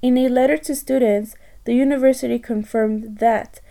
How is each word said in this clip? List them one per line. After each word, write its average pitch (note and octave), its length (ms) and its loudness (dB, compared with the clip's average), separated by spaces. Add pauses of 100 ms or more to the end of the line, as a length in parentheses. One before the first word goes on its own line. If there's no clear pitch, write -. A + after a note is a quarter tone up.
In B3+ 160 2
a C4 120 2
letter C4 280 2
to D4+ 180 -8
students, A3 600 0 (300)
the A#3+ 80 -2
university C4 640 2
confirmed G#3+ 800 -4
that A3+ 400 -2 (120)